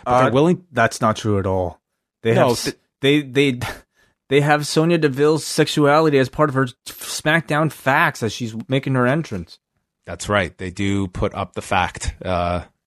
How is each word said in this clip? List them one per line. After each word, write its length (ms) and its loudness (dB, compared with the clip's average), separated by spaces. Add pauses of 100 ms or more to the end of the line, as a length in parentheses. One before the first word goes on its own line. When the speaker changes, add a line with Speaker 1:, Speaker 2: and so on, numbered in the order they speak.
Speaker 1:
but 160 2
they're 100 4
Speaker 2:
Uh, 20 0
Speaker 1:
willing 400 2
Speaker 2:
that's 300 0
not 140 2
true 220 -2
at 80 -2
all. 360 -4 (400)
They 120 2
Speaker 1:
No, 140 4
Speaker 2:
have 40 2
s-, 120 -4
Speaker 1:
th- 120 -6 (260)
Speaker 2:
they, 180 4
they, 400 0 (680)
they 100 4
have 260 2
Sonya 300 2
Deville's 480 0
sexuality 720 2
as 140 2
part 180 0
of 60 -6
her 140 0 (180)
SmackDown 840 -2
facts 520 0
as 100 -2
she's 220 -8 (140)
making 260 -2
her 120 2
entrance. 520 -4 (480)
Speaker 1:
That's 220 -10
right. 280 0
They 140 -8
do 380 -2
put 260 -6
up 180 -8
the 100 -8
fact, 520 -2 (100)
uh, 400 -2 (220)